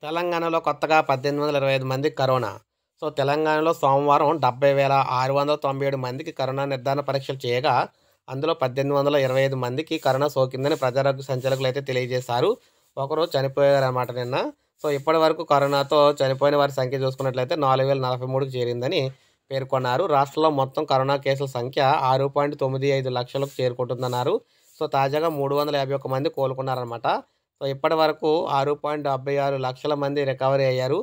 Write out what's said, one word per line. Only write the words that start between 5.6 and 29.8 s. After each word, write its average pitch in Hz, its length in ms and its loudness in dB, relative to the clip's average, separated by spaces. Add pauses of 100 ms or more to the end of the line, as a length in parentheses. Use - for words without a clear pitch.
ఏడు 135 120 -2
మందికి 127 320 -8
కరోనా 135 340 -4
నిర్ధారణ 139 360 -2
పరీక్షలు 135 400 -4
చేయగా, 127 340 0 (520)
అందులో 143 280 -2
పద్దెనిమిది 139 440 0
వందల 143 180 4
ఇరవై 131 240 2
ఐదు 135 180 0
మందికి 131 400 -4
కరోనా 139 300 2
సోకిందని 135 480 -2
ప్రజారోగ్య 135 480 -2
సంచాలకులు 131 440 -2
అయితే 139 140 -4
తెలియజేశారు. 127 680 -2 (460)
ఒకరోజు 151 340 -2
చనిపోయారన్నమాట 135 800 2
నిన్న. 123 260 -4 (460)
So, 156 60 -2
ఇప్పటి 147 320 2
వరకు 160 220 2
కరోనాతో 139 560 2 (140)
చనిపోయిన 139 420 2
వారి 139 180 2
సంఖ్య 131 240 -2
చూసుకున్నట్లయితే 131 580 -2
నాలుగు 135 320 2
వేల 139 120 2
నలభై 127 280 -4
మూడుకి 135 240 -2
చేరిందని 123 480 -2 (520)
పేర్కొన్నారు. 131 540 -2
రాష్ట్రంలో 151 460 2
మొత్తం 135 340 -2
కరోనా 135 320 0
కేసుల 135 300 -2
సంఖ్య 131 340 -4 (220)
ఆరు 135 240 2
పాయింట్ 143 300 -2
తొమ్మిది 135 320 -2
ఐదు 135 200 0
లక్షలకు 127 440 -4
చేరుకుంటుందన్నారు. 123 800 -2 (460)
So, - 80 -2
తాజాగా 143 420 0
మూడు 139 260 -2
వందల 147 200 0
యాభై 139 220 -2
ఒక్క 135 120 -6
మంది 135 200 -2
కోలుకున్నారన్నమాట. 131 800 -4 (540)
So, - 40 -10
ఇప్పటి 139 300 0
వరకు 156 360 2 (200)
ఆరు 139 240 0
పాయింట్ 147 300 -6
డెబ్బై 139 320 -2
ఆరు 139 200 0
లక్షల 131 380 -4